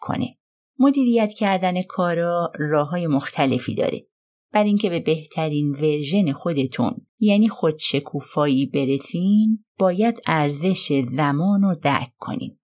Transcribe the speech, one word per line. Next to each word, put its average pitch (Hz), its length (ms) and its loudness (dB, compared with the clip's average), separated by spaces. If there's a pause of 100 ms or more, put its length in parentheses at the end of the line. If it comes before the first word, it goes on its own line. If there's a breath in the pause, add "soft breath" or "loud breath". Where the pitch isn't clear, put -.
کنه. - 340 -6 (440)
مدیریت 240 540 2
کردن 185 480 0
کارا 170 760 -2
راه‌های 151 520 -2
مختلفی 135 680 -2
داره. - 320 -4 (460)
برای 208 140 2
اینکه 202 220 2
به 170 100 -2
بهترین 156 720 -2
ورژن 151 600 0
خودتون، - 760 -4 (120)
یعنی 208 300 4
خودشکوفایی 147 1160 -2
برسین، 175 1000 0 (140)
باید 196 480 2
ارزش 147 760 0 (120)
زمان 156 460 2
رو 190 140 2
درک 143 420 -2
کنین - 380 -10 (180)